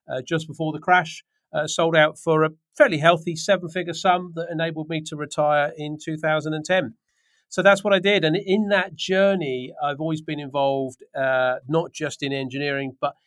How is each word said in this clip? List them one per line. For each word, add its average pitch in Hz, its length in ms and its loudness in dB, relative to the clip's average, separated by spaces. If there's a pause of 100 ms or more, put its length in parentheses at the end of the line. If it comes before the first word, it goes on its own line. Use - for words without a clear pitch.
uh, 131 180 -6
just 160 200 -4
before 156 260 -6
the 151 60 -10
crash. 175 440 2 (300)
Uh, 151 140 -2
sold 165 280 0
out 156 220 4
for 156 260 2
a 156 60 2 (260)
fairly 226 220 4
healthy 165 380 2
seven-figure 175 580 -2
sum 180 400 0
that 165 160 -8
enabled 160 400 -4
me 160 100 -4
to 156 160 -10
retire 147 640 0
in 151 260 -8
two 156 140 -6
thousand 156 380 -2
and 156 100 -6
ten. 180 300 0 (520)
So - 140 -4
that's 196 220 6
what 202 100 2
I 190 60 6
did. 196 260 2
And 156 100 2
in 202 340 0
that 190 260 0
journey, 180 760 0 (120)
I've 143 160 -4
always 156 240 -4
been 151 160 -6
involved, 139 640 -2 (120)
uh, 131 420 2 (100)
not 165 260 0
just 147 300 -8
in 139 100 -4
engineering, 139 640 -4
but 143 140 -4 (140)